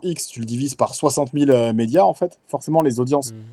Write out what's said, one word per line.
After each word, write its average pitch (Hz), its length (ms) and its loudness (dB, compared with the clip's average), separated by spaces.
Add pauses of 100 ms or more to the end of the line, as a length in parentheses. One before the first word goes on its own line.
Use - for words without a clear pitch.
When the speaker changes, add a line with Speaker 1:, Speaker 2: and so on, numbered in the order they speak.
Speaker 1:
X, 175 240 -6
tu - 100 -16
le 113 80 -6
divises 127 300 -4
par - 180 -2
soixante 143 400 -2
mille, 143 160 2
euh, 117 220 4
médias, 117 320 2
en 175 100 2
fait. - 320 -4
Forcément, 156 360 -2
les 123 180 0
audiences 131 320 0
Speaker 2:
Mhm. 110 60 -16 (140)